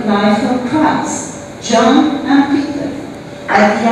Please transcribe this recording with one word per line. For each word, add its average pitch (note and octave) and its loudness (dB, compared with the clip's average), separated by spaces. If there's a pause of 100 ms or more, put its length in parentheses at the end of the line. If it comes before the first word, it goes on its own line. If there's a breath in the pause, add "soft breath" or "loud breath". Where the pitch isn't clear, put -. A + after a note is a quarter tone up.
life G#3 2 (100)
of B3+ -2
Christ, - -2
John C4 2
and C#4+ 4
Peter. - -2 (580)
At G#3 4
the A3+ 0